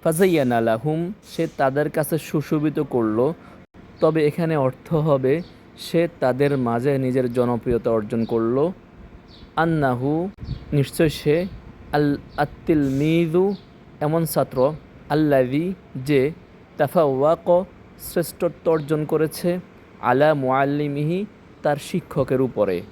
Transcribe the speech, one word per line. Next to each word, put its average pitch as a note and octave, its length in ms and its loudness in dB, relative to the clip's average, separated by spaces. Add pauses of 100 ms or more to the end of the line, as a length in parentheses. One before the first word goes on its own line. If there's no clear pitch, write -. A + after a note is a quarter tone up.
فزين D#3+ 540 2
لهم, D3 520 -2 (120)
সে - 240 -6 (100)
তাদের C#3+ 320 0
কাছে D#3 280 -2
সুশোভিত D3+ 640 -2
করল। B2 540 0 (680)
তবে D#3+ 280 2
এখানে D#3+ 300 -2
অর্থ C3 360 -2
হবে D3 480 2 (360)
সে E3+ 300 0 (120)
তাদের C#3 380 2
মাঝে B2 400 0
নিজের B2+ 360 0
জনপ্রিয়তা A#2+ 580 0
অর্জন A2+ 340 0
করল। A#2+ 460 0 (840)
আন্নাহু, D#3 760 0 (440)
নিশ্চয় D3 360 2
সে, D#3 360 0 (460)
আল, D3 260 0 (200)
আত-তিলমিযু, D#3+ 1160 0 (440)
এমন D#3+ 260 0
ছাত্র, C#3 480 0 (360)
আল্লাযী, D3 640 2 (220)
যে, C#3 360 0 (460)
তাফাওয়াক, D#3 880 2 (360)
শ্রেষ্ঠত্ব - 720 -4
অর্জন D#3 340 0
করেছে, D#3+ 540 -2 (420)
আলা C#3 320 4
মুআল্লিমিহি, C#3+ 920 -2 (380)
তার D3 140 0
শিক্ষকের C#3 640 -2
উপরে। G2+ 400 0 (100)